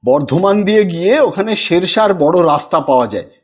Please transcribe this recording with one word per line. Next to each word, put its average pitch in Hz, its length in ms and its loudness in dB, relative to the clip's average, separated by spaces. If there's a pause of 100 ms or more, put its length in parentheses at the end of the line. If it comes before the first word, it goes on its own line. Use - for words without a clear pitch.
বর্ধমান 165 600 0
দিয়ে 214 200 2
গিয়ে 185 360 0
ওখানে 208 360 -2
শেরশার 185 580 0
বড় 190 220 0 (100)
রাস্তা 147 340 0
পাওয়া 131 260 0
যায় 101 240 -8 (140)